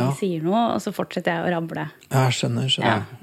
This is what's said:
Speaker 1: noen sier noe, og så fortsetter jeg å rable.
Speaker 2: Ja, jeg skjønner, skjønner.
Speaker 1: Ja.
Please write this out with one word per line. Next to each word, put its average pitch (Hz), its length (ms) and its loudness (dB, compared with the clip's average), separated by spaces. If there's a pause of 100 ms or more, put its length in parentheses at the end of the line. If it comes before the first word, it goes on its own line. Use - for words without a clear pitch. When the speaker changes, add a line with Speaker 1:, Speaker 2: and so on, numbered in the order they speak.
Speaker 1:
noen 139 100 2
sier 170 280 -2
noe, 196 180 2 (140)
og 220 60 0
så 202 120 -6
fortsetter 180 400 -2
jeg 165 100 -2
å 175 80 0
rable. 160 380 -4 (220)
Speaker 2:
Ja, 131 180 4
jeg 123 40 0
skjønner, 123 360 0
skjønner. - 160 0
Speaker 1:
Ja. 101 180 2 (200)